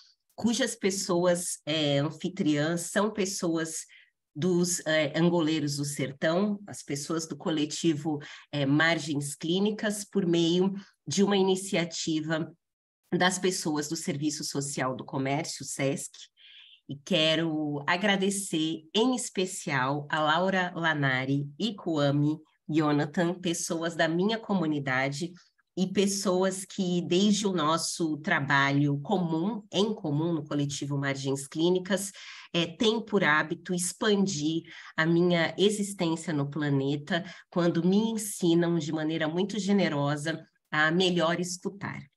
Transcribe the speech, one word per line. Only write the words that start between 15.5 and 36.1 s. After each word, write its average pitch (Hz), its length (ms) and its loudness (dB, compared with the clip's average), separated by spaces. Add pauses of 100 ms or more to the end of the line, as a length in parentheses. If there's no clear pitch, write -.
sesc, - 460 -4 (760)
e 143 160 -8
quero 156 840 0
agradecer 185 1000 0 (100)
em 240 200 2
especial 147 960 -2
a 160 80 0
Laura 180 560 2
Lanari 143 720 0 (120)
e 214 160 -2
Kwame 147 640 2 (280)
Jonathan, 151 680 2
pessoas 170 600 -4
da 160 140 2
minha 190 300 2
comunidade 147 920 -2 (460)
e 180 100 0
pessoas 190 800 0
que, 180 360 -2
desde 196 440 2
o 190 60 0
nosso 160 640 0
trabalho 143 840 2
comum, 180 720 0
em 208 240 2
comum, 156 380 -2
no 147 120 -2
coletivo 143 540 -4
Margens 135 480 -2
Clínicas, 180 640 0 (420)
é, 170 120 0
têm 220 360 0
por 190 220 0
hábito 156 480 2
expandir 175 920 0 (300)
a 160 120 2
minha 170 500 4
existência 185 800 0